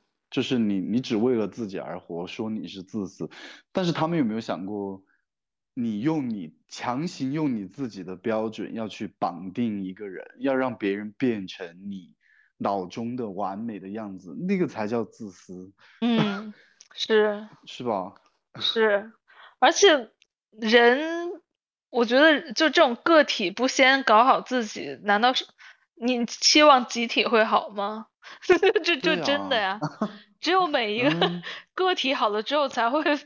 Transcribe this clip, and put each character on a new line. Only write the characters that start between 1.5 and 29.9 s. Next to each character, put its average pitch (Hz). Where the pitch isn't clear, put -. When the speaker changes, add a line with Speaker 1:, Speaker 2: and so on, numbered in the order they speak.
Speaker 1:
己 95
而 80
活， 87
说 110
你 107
是 92
自 101
私。 80
但 190
是 170
他 156
们 170
有 131
没 107
有 113
想 92
过， 98
你 113
用 143
你， 95
强 127
行 135
用 147
你 101
自 127
己 101
的 90
标 110
准 107
要 110
去 104
绑 87
定 104
一 92
个 101
人， -
要 135
让 131
别 98
人 104
变 107
成 92
你 92
脑 101
中 117
的 117
完 98
美 110
的 92
样 104
子， 85
那 196
个 170
才 110
叫 113
自 104
私。 92
Speaker 2:
嗯， 214
Speaker 1:
<laughs> -
Speaker 2:
是。 214
Speaker 1:
是 -
吧？ 101
<laughs> -
Speaker 2:
是， 220
而 254
且 311
人， 254
我 240
觉 240
得 302
就 311
这 339
种 247
个 311
体 196
不 240
先 269
搞 226
好 214
自 247
己， 143
难 208
道 254
是， -
你 240
期 -
望 262
集 233
体 240
会 220
好 214
吗？ 208
<laughs> -
这 349
就 208
真 294
的 262
呀， 202
Speaker 1:
对 -
啊。 -
<laughs> -